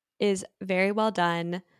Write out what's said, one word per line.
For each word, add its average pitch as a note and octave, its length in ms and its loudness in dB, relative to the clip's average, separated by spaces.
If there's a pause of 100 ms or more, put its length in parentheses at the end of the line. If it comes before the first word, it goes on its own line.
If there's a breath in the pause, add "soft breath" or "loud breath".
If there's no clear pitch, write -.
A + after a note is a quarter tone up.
(180)
is G3 260 0 (160)
very F#3+ 320 2
well A3 200 2
done, E3+ 500 -2 (160)